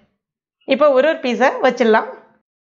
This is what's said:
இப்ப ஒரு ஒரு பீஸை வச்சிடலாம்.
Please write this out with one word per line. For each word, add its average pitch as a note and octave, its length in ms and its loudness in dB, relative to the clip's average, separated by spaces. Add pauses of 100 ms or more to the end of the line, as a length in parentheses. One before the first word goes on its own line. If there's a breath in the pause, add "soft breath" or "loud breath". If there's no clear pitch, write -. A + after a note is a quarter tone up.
(760)
இப்ப C4+ 100 0 (140)
ஒரு C#4+ 120 2
ஒரு D#4+ 140 -4
பீஸை A#3+ 260 0 (160)
வச்சிடலாம். A#3+ 420 0 (640)